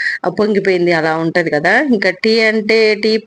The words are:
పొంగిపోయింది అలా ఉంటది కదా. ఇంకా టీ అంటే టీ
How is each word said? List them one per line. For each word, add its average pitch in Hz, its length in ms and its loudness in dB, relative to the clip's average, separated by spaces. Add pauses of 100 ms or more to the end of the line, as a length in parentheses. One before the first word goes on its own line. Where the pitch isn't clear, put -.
(400)
పొంగిపోయింది 185 600 0
అలా 160 120 0 (120)
ఉంటది 165 320 0
కదా. 151 180 2 (220)
ఇంకా 196 140 0 (140)
టీ 220 100 2 (140)
అంటే 220 300 0 (260)
టీ 220 80 2 (160)